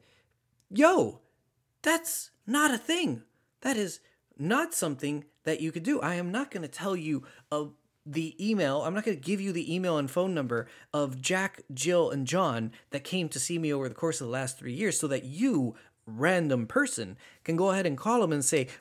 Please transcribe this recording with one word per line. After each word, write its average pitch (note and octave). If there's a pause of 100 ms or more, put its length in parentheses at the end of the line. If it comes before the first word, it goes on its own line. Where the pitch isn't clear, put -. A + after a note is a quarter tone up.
(680)
yo, C#4 (600)
that's - (140)
not C#4+
a A3+
thing. C4+ (380)
That C4
is G3 (380)
not C4
something D3 (180)
that D#3+
you D#3+
could D#3+
do. C#4
I E3+
am F3
not C4
gonna E3+
tell F#3
you, D#3 (280)
uh, D3+ (400)
the D#3
email. F3+
I'm E3
not G#3
gonna G3+
give F3+
you G3
the E3
email F3+
and C#3
phone F3+
number A#2+ (260)
of C#3
Jack, F#3 (100)
Jill, D#3+
and C#3
John B2+ (200)
that -
came F3+
to C#3
see F3
me D#3
over C3+
the -
course -
of B2
the A#2
last C3
three B2+
years F3
so D#3
that C3+
you, D3 (300)
random C3+
person, A#2 (260)
can D#3+
go F#3
ahead F#3
and C#3
call A#3
them E3+
and C#3+
say, C3+ (140)